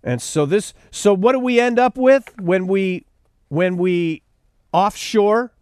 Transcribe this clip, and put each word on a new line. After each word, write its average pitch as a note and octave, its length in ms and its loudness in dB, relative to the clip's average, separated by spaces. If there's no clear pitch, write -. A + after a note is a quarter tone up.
And A#2+ 180 -4
so D3 240 -2
this, G3 260 -2
so G3+ 200 2
what G3+ 200 2
do C4 80 0
we B3 180 0
end A#3+ 220 2
up B3+ 180 0
with C4 420 2
when F#3 280 -2
we, F#3+ 380 -2
when F3+ 280 -2
we F3 460 -2
offshore G#3 880 0